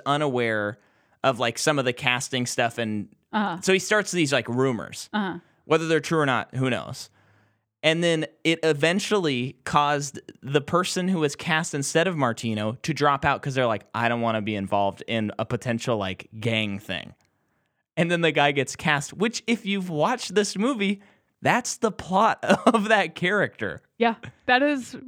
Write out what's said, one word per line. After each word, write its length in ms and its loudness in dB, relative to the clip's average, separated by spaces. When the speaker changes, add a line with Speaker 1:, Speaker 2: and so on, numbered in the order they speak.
Speaker 1:
unaware 720 0
of, 160 2
like, 180 -2
some 220 2
of 60 2
the 80 0
casting 520 -2
stuff. 320 0
And 300 -4
Speaker 2:
Uh-huh. 300 -2
Speaker 1:
so 120 2
he 60 4
starts 320 0
these, 200 2
like, 160 0
rumors. 640 -2
Speaker 2:
Uh-huh. 260 -4
Speaker 1:
Whether 220 2
they're 140 4
true 180 0
or 80 2
not, 260 0
who 160 0
knows? 400 -6
And 220 2
then 240 0
it 180 2
eventually 1040 0
caused 560 0
the 180 2
person 460 0
who 120 2
was 160 0
cast 380 -2
instead 340 0
of 80 -2
Martino 580 -2
to 100 -2
drop 320 2
out 160 2
'cause 140 -4
they're 100 2
like, 200 -2
"I 140 2
don't 120 0
wanna 220 0
be 120 -2
involved 520 -2
in 320 -2
a 60 -16
potential, 520 -4
like, 320 -6
gang 380 0
thing." 380 -10
And 140 2
then 100 2
the 100 4
guy 200 4
gets 240 -2
cast, 380 -2
which 340 -2
if 180 0
you've 240 -2
watched 460 -2
this 220 0
movie, 440 0
that's 360 0
the 140 0
plot 500 2
<laughs> 240 4
of 220 4
that 280 2
character. 640 -2
Speaker 2:
Yeah, 180 2
that 160 4
is 320 -2